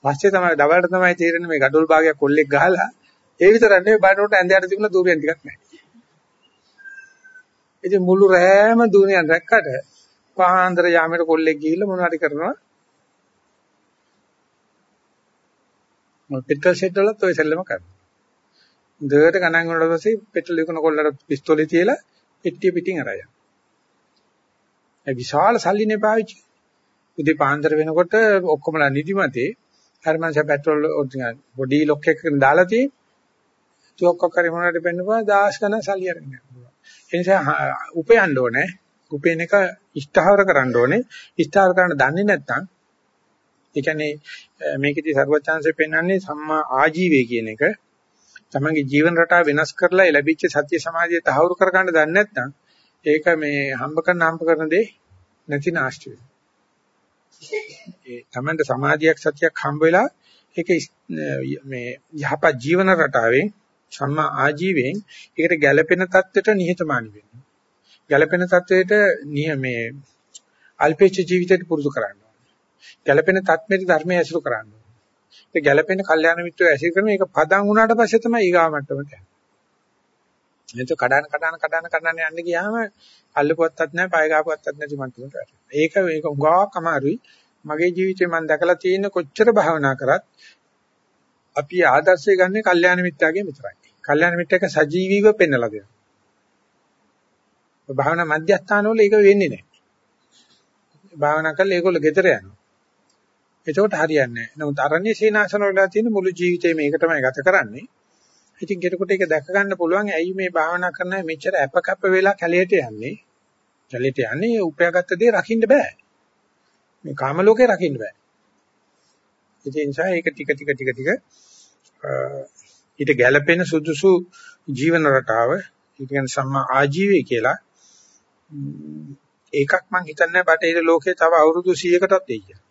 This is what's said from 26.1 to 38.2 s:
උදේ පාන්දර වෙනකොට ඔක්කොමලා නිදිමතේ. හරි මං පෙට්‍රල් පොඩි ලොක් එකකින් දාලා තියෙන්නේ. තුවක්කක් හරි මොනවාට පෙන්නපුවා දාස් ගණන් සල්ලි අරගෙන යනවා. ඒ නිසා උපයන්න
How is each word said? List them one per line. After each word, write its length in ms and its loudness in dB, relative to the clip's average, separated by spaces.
උදේ 180 0
පාන්දර 360 0
වෙනකොට 420 0
ඔක්කොමලා 440 0
නිදිමතේ. 600 -4
හරි 140 0
මං 140 -4
පෙට්‍රල් 380 0
පොඩි 320 -2
ලොක් 220 -2
එකකින් 340 -2
දාලා 280 4
තියෙන්නේ. 280 0
තුවක්කක් 360 0
හරි 160 0
මොනවාට 300 -2
පෙන්නපුවා 440 -4
දාස් 320 2
ගණන් 260 -4
සල්ලි 260 -6
අරගෙන 240 -12
යනවා. 400 -20
ඒ 120 -8
නිසා 240 2
උපයන්න 460 2